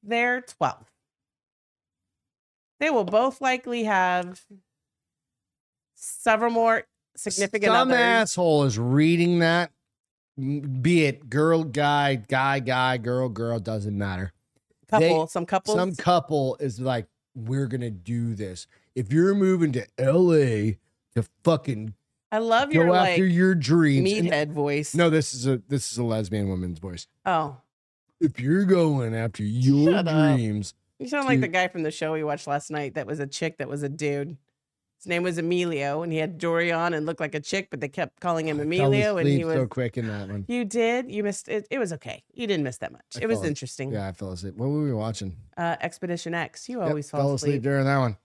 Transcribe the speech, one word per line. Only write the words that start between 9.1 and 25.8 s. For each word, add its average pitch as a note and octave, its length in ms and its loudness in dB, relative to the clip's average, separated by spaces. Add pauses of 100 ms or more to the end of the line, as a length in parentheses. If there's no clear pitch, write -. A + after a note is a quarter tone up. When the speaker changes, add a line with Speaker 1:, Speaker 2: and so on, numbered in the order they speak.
Speaker 2:
that, E3+ 320 2 (680)
m-, C#3 240 -4 (200)
be E3 240 4
it C#3 240 -4
girl, D#3+ 360 2
guy, C#3+ 500 2
guy, C3+ 440 0
guy, B2+ 380 0
girl, B2 300 -2
girl, A#2 320 -4
doesn't G#2 380 -4
matter. F#2+ 340 -4 (560)
Speaker 1:
Couple, D#3+ 380 4
Speaker 2:
They, D#3+ 40 -14
Speaker 1:
some E3+ 160 -4
couples. F#3+ 320 -2
Speaker 2:
some F#3 180 0
couple D3+ 680 0
is A#2+ 180 -6
like, B2 280 -2 (280)
"We're B2+ 320 -4
gonna A#2+ 240 -6
do A#2 420 -4
this. G2 320 -10 (300)
If A#2 160 -4
you're F3+ 240 4
moving F#3 380 2
to A#2+ 120 -4 (120)
L E3 360 4
A A2 460 2 (360)
to A2+ 80 0 (200)
fucking A#2+ 500 0 (380)
Speaker 1:
I G#3+ 80 -2
love A3+ 320 2
Speaker 2:
go E3 140 6
Speaker 1:
your, F3 100 6
Speaker 2:
after F#3 300 4
Speaker 1:
like, F3+ 80 4
Speaker 2:
your F#3 200 6
dreams," D#3 580 4
and F3 180 2
Speaker 1:
meathead D3+ 220 0
voice. D3 440 -2
Speaker 2:
No, E3+ 160 4
this D#3 240 2
is B2 100 -6
a, C3 220 0
this C3+ 240 -4